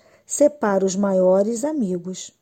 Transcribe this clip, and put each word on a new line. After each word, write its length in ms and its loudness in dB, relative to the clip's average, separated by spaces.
separa 580 0
os 120 -2
maiores 680 2
amigos. 760 -6